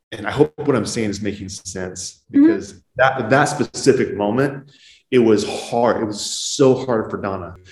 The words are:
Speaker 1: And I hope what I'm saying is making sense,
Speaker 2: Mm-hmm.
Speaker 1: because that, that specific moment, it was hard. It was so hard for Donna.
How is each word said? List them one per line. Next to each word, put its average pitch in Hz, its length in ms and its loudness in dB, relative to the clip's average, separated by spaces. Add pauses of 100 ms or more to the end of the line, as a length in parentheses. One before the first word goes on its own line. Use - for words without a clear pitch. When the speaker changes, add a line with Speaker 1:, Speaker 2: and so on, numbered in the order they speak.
(100)
Speaker 1:
And 107 160 -12
I 101 60 -4
hope 143 260 0
what 143 160 0
I'm 107 120 0
saying 110 240 -4
is 98 120 -8
making 98 280 -6
sense, - 840 -12
Speaker 2:
Mm-hmm. 143 140 6
Speaker 1:
because - 360 -2 (140)
that, 127 340 0
that 139 140 6
specific 107 720 0
moment, 127 560 -2 (400)
it 127 80 6
was 110 260 4 (240)
hard. 120 320 2
It 110 40 -2
was 104 140 -8
so - 640 2
hard 110 280 -2
for 95 80 -8
Donna. 92 340 -6 (180)